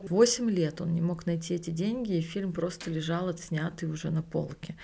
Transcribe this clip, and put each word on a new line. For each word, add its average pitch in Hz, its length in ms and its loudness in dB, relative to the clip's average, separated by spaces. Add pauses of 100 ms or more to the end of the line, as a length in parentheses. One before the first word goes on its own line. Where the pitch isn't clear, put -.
Восемь 233 420 6
лет 170 300 2
он 165 140 0
не 165 80 2
мог 170 240 0
найти 170 280 0
эти 170 160 -2
деньги, 208 480 0
и 160 40 2
фильм 190 300 -4
просто 170 380 -4
лежал 165 380 0
отснятый 165 600 -4
уже 156 220 -4
на 160 120 2
полке. 151 600 -4